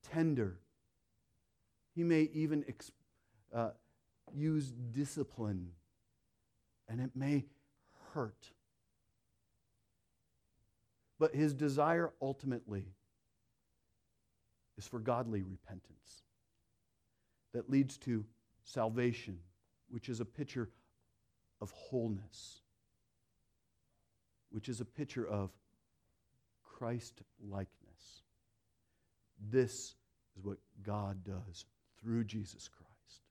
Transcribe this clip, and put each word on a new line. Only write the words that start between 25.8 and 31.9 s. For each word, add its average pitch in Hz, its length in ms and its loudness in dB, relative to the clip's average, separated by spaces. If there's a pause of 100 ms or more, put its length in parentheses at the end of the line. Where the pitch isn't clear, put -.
Christ-likeness. - 1600 -8 (1300)
This 127 460 4 (420)
is 95 80 -16
what 98 120 -4 (260)
God 101 400 -2
does 95 420 -8 (340)